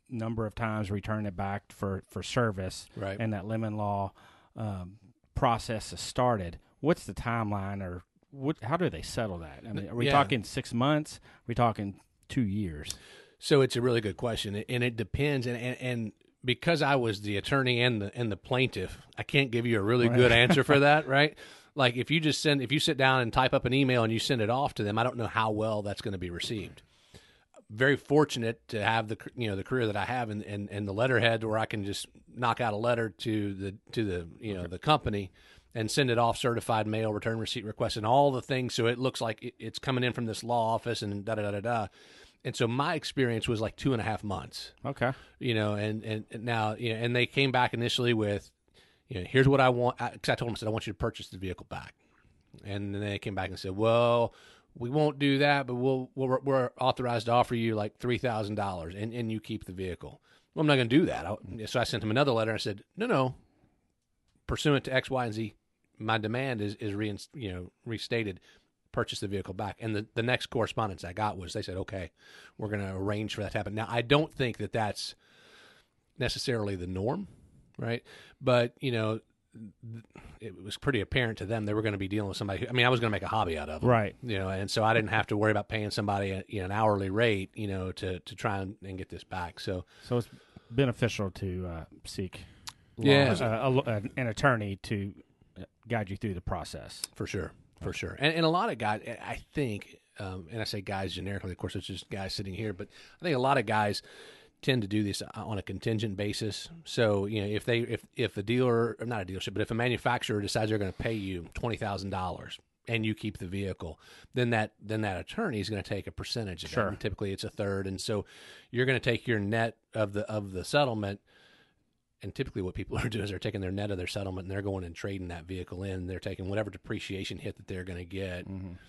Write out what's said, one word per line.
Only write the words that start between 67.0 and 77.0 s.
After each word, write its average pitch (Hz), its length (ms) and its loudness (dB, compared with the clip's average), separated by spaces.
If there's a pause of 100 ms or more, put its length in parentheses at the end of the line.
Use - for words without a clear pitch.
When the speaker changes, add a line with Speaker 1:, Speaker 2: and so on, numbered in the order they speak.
Speaker 2:
you 113 180 -6
know, 90 200 -10 (140)
restated. 113 540 -2 (540)
Purchase - 260 -2
the 104 80 -4
vehicle 98 260 -4
back." 98 280 -6
And 113 120 -2
the, 104 120 -2 (100)
the 117 80 2
next 123 220 0
correspondence 107 580 -2
I 87 80 -8
got 104 260 -2
was 92 140 -10
they 107 100 -4
said, 95 140 -8
"Okay, 92 360 -6 (460)
we're 104 120 -6
gonna 98 280 -4
arrange 104 380 -2
for 107 60 -4
that 95 100 -4
to 110 60 -4
happen." 101 180 -4
Now, 110 140 -4
I 120 120 2
don't 143 320 2
think 123 260 -2
that 104 120 -6
that's 107 440 -2 (1000)
necessarily 113 580 -2
the 87 120 -6
norm, 113 400 -2 (500)